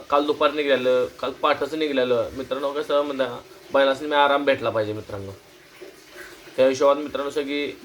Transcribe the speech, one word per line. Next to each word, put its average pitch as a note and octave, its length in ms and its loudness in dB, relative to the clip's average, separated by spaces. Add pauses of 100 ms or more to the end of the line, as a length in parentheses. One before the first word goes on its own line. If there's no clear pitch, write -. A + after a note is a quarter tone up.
(100)
काल D3 160 2
दुपारी D3 300 0
निघालं, B2+ 500 2
काल B2+ 260 -8
पाठच D3 420 -2
निघालं. B2+ 580 0
मित्रांनो C3+ 400 -6
कसं D3 300 0
म्हणता, C3 380 -4 (340)
बैलासनी C#3 340 2
मी D3 80 0
आराम C#3+ 280 4
भेटला B2 260 0
पाहिजे G#2+ 220 -2
मित्रांनो. G2+ 400 -10 (1200)
त्या C3 120 6
हिशोबात C#3 280 4
मित्रांनो C#3+ 340 -4
सगळी C#3+ 540 -4